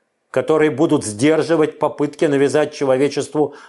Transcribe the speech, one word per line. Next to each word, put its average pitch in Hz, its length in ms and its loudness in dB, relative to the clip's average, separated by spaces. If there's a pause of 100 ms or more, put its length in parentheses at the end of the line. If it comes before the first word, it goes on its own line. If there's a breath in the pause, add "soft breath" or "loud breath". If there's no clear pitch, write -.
(300)
которые 151 400 0
будут 143 340 0
сдерживать 151 760 0
попытки 147 460 -2
навязать 143 480 0
человечеству 143 800 -2 (140 loud breath)